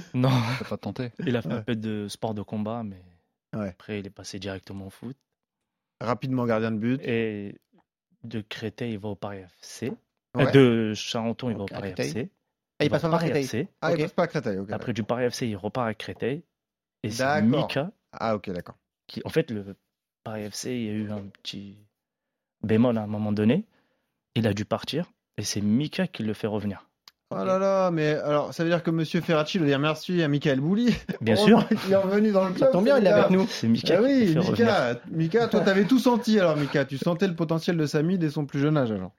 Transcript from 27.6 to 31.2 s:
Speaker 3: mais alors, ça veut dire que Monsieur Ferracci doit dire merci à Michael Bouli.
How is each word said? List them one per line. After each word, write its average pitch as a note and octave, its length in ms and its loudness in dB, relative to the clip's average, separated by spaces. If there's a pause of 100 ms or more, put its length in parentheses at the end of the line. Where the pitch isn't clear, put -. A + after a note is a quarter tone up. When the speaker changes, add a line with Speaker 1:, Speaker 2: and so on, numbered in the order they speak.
Speaker 3:
mais D#3 200 2
alors, C#3+ 440 0
ça E3+ 100 -2
veut E3 60 0
dire E3+ 120 2
que F3 80 -2
Monsieur E3 300 0
Ferracci D#3 380 0
doit D#3 80 2
dire C#3 140 4
merci D#3 420 0
à D#3 60 2
Michael C#3+ 320 2
Bouli. G3+ 340 2 (260)